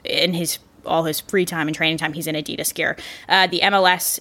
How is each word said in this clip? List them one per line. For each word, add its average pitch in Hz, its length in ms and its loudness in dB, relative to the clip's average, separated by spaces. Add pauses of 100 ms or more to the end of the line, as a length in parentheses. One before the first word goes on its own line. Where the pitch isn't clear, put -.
in 175 320 0
his, 170 240 -4 (260)
all 165 200 2
his 156 160 -2
free 185 240 0
time 160 240 -2
and 156 80 -2
training 160 220 0
time, 147 160 -2
he's 160 120 -6
in 156 80 -2
Adidas 151 400 -6
gear. 151 220 -2 (320)
Uh, 185 180 4
the 175 160 -2
M 202 120 4
L 190 120 6
S 180 340 2